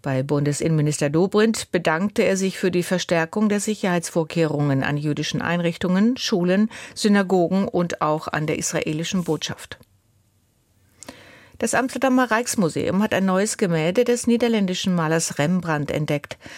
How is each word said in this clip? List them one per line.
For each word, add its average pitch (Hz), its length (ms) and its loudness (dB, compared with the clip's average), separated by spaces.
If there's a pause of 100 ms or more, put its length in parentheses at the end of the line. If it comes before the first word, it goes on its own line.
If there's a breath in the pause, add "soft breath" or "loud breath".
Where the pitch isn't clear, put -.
Bei 131 220 -2
Bundesinnenminister 147 880 0
Dobrindt 208 600 2
bedankte 180 520 0
er 190 160 2
sich 190 180 -2
für 185 140 0
die 175 120 0
Verstärkung 175 680 0
der 208 100 0
Sicherheitsvorkehrungen 160 1200 0
an - 140 -2
jüdischen 147 460 -2
Einrichtungen, 180 720 0
Schulen, 190 540 2 (240 loud breath)
Synagogen 190 760 2
und 175 320 -2
auch 156 280 0
an 151 180 -2
der 156 120 -2
israelischen 170 680 -4
Botschaft. - 540 -6 (1800 loud breath)
Das 226 140 -2
Amsterdamer 254 600 2
Rijksmuseum 196 680 0
hat 214 140 0
ein 190 120 2
neues 190 300 0
Gemälde 175 460 0
des 240 240 0
niederländischen 220 680 2
Malers 165 460 0
Rembrandt 160 540 0
entdeckt. 147 440 -4 (220 loud breath)